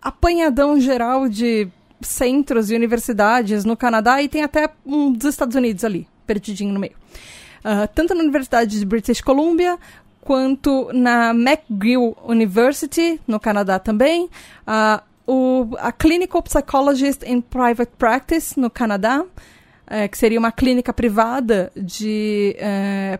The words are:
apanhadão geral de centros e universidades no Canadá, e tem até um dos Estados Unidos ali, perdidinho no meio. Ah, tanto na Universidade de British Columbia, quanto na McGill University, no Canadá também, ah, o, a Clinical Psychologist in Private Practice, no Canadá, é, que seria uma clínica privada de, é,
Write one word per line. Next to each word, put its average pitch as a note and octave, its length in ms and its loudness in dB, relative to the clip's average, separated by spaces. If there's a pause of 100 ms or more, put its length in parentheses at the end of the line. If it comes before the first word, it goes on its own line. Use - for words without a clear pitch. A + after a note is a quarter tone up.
apanhadão D4 800 2
geral B3+ 480 0
de A3 400 0 (320)
centros B3+ 720 0
e A3 40 0
universidades A3 920 0
no A3+ 140 0
Canadá, A#3+ 420 2
e D4 80 -2
tem D4+ 140 -2
até D4+ 260 0 (160)
um C#4+ 260 0
dos A#3 140 -2
Estados C#4 320 -2
Unidos A#3 280 0
ali, F3 220 -4 (200)
perdidinho G3+ 440 -4
no G3 80 -2
meio. G3 140 -6 (720)
Ah, G#3 240 -2
tanto E4+ 280 -2
na F4 60 0
Universidade B3+ 580 0
de G#3 60 -2
British A3 380 -2
Columbia, E4+ 560 2 (420)
quanto C4+ 720 0
na A#3+ 380 2
McGill A#3 920 0
University, B3+ 1040 0
no G#3+ 140 -2
Canadá G3+ 380 0
também, C#4+ 500 2 (380)
ah, G#3+ 360 2 (240)
o, B3+ 420 2 (100)
a A#3 140 -4
Clinical E4+ 500 2
Psychologist C#4 800 0
in B3 180 -2
Private A#3+ 560 -2
Practice, C4 640 -2
no B3 80 0
Canadá, A3+ 560 -2 (640)
é, G#3+ 200 -4
que G3+ 120 -12
seria A3+ 200 2
uma A3+ 140 0
clínica B3+ 400 0
privada A3+ 800 0
de, G#3+ 840 -4
é, G3 600 -4